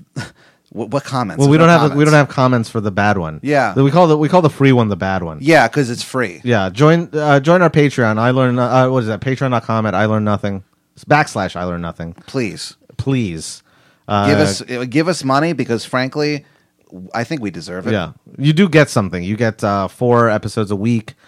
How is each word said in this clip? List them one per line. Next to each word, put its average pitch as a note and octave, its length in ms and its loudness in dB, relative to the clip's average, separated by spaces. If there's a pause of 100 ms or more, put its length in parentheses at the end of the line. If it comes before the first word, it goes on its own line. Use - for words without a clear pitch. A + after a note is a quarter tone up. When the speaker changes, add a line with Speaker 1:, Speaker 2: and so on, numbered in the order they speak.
(160)
Speaker 1:
<laughs> - 160 -12 (400)
What, A2 200 -10
what C#3 140 -2
comments? B2 340 -4
Speaker 2:
Well, C#3 80 4
we C#3+ 80 6
Speaker 1:
There's E3 140 4
Speaker 2:
don't E3+ 40 6
Speaker 1:
no E3 60 6
Speaker 2:
have, D3 120 2
we C#3+ 120 0
Speaker 1:
comments. D3+ 80 4
Speaker 2:
don't D3+ 60 6
have C#3 100 4
comments B2+ 420 0
for A2+ 120 -4
the G2+ 100 -4
bad G2+ 260 2
one. D#2 240 -6
Speaker 1:
Yeah. B2+ 340 0
Speaker 2:
We C3+ 160 2
call F3 160 6
the, D3+ 100 4
we D3+ 100 0
call F3+ 140 4
the D3+ 80 4
free C3+ 240 4
one A#2 160 2
the G2 80 -4
bad F#2+ 260 -4
one. D#2+ 160 -10
Speaker 1:
Yeah, C#3 300 4
'cause C3+ 200 -2
it's A#2 140 -8
free. G2+ 400 -6
Speaker 2:
Yeah. G#2 260 0
Join, D#3 440 2
uh, D3 260 2
join E3+ 220 4
our E3 80 4
Patreon. C3 500 2
I A#2+ 120 2
learn. B2+ 280 0
Uh, B2+ 300 2
what C3 140 0
is A2 40 -6
that? G#2+ 140 -6
Patreon C3 300 -4
dot A#2 120 -2
com A2 220 -2
at G2 100 -2
I G#2 120 2
learn, G#2+ 180 0
backslash G2+ 1300 -4
I F2 80 -8
learn F2 180 -6
nothing. E2+ 320 -10 (140)
Speaker 1:
Please. G2+ 480 -8 (220)
Speaker 2:
Please. G#2 640 -6 (420)
Uh, G2+ 220 0
Speaker 1:
Give G2+ 120 4
us, G2 300 -2
uh, B2 200 -6
give D#3 180 0
us F3 160 -2
money C#3+ 300 0
because, A#2 320 -4
frankly, C#3+ 580 -4 (680)
I A#2 100 -4
think D3+ 180 -8
we G2+ 100 -6
deserve F2+ 360 -12
it. B2 60 -2
Speaker 2:
Yeah. E2+ 180 -4 (260)
You C#3+ 140 2
do F3+ 160 2
get D3+ 220 4
something. F#2 340 -2
You G2+ 140 -4
get, A2+ 260 -2
uh, G2+ 240 0
four A#2+ 420 2
episodes G#2+ 420 -4
a G#2 40 -2
week A2 380 -4 (140)